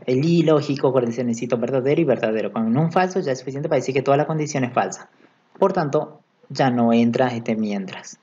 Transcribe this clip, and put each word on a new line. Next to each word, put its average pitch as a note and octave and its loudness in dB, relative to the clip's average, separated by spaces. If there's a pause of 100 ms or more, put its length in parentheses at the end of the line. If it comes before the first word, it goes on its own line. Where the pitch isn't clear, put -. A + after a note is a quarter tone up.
El C3 2
I E3+ 4
lógico, D3 2
acuérdense, B2 0
necesito A#2 -2
verdadero C3+ 0
y D#3+ 0
verdadero. A2 0
Con A2+ 0
un E3 2
falso F#3 0
ya C#3+ -2
es B2+ -4
suficiente C#3+ -8
para D3+ 2
decir C3 -2
que C3+ 0
toda C#3 4
la D3 2
condición D3+ -4
es A#2+ -4
falsa. - -4 (520)
Por F#3+ 4
tanto, D3+ -2 (280)
ya C#3 2
no A#2 2
entra A#2 4
este A#2 -4
mientras. G2+ -6